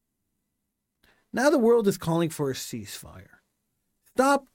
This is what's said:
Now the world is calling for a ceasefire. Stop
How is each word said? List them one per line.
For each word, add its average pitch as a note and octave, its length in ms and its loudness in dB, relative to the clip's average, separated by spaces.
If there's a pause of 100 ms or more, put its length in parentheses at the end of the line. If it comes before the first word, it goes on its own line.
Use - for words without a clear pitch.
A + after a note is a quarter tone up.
(1300)
Now C4 160 2
the D4+ 100 4
world A#3 280 4
is G3 100 2
calling E3 320 -2
for D3 220 -4
a C3 40 -4
ceasefire. - 840 -14 (680)
Stop C#4 500 0